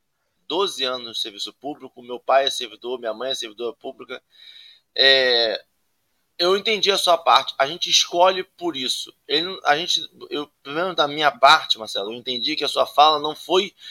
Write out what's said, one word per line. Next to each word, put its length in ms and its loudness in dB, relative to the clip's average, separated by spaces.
doze 360 -2
anos 240 -6
no 60 -16
serviço 380 -10
público, 500 -16
meu 160 -10
pai 280 2
é 40 0
servidor, 480 -10
minha 160 -6
mãe 160 -8
é 40 -4
servidora 400 -10
pública. 480 -16
É, 680 4
eu 180 2
entendi 340 0
a 80 0
sua 180 4
parte, 420 2
a 80 2
gente 240 -8
escolhe 520 2
por 340 -8
isso. 360 -8
Ele 160 0
não, 220 -8
a 120 2
gente, 240 -2
eu, 180 -6
pelo 140 -8
menos 200 -4
da 100 2
minha 240 2
parte, 480 4
Marcelo, 340 -8
eu 40 -10
entendi 400 -6
que 80 -4
a 40 -4
sua 180 0
fala 320 4
não 180 -6
foi 360 -2